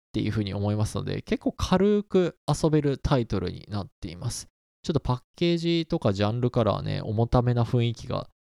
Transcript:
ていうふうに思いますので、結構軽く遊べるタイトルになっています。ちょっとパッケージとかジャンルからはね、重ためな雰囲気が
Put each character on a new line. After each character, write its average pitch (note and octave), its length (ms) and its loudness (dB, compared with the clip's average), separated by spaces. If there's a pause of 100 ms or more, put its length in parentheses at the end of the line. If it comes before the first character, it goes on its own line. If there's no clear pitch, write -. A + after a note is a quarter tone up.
(120)
て - 80 -2
い - 80 0
う G#2 40 0
ふ A2 60 -2
う G#2+ 60 0
に G2 80 -4
思 G2+ 180 0
い G#2 60 0
ま G#2+ 80 0
す G#2 120 -4
の - 80 -4
で、 F#2+ 180 -4
結 - 220 -4
構 C4 80 -2
軽 G3+ 500 2
く F3+ 340 0 (100)
遊 D3+ 220 0
べ D3+ 140 4
る C#3 160 0
タ - 180 2
イ A#2 100 0
ト G2 140 -2
ル F2+ 100 -4
に - 200 -12
な G#2 140 -6
っ D3+ 40 -14 (140)
て E2+ 80 -10
い E2 60 -12
ま A2+ 140 -6
す。 - 180 -10 (340)
ち - 80 -4
ょ - 20 0
っ - 20 2
と C#3 60 0
パ B2+ 140 -2
ッ B2+ 60 -4 (140)
ケ E3+ 200 0
ー - 20 2
ジ E3 320 0
と B2+ 100 0
か G#2+ 140 0
ジ G2 100 -2
ャ G#2 80 2
ン A#2+ 120 -4
ル B2 80 2
か A#2+ 140 2
ら G2+ 80 4
は G2 100 -2
ね、 G2+ 180 -4
重 A2 260 0
た B2+ 140 4
め A#2+ 140 2
な A#2+ 100 2
雰 A#2+ 200 2
囲 A#2 100 -2
気 - 120 -16
が G2 220 -6 (160)